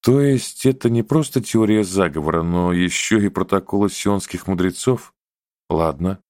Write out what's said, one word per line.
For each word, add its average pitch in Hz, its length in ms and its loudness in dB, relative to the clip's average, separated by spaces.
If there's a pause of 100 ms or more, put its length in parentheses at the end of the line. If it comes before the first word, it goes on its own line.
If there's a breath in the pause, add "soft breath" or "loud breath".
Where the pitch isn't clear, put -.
То 135 200 4
есть 139 440 0
это 131 240 2
не 117 140 0
просто 143 380 -2
теория 107 420 2
заговора, 82 580 0
но 87 300 0
ещё 90 480 0
и 101 100 2
протоколы 98 600 0
сионских - 580 -4
мудрецов? 95 680 -2 (560)
Ладно. 82 600 -2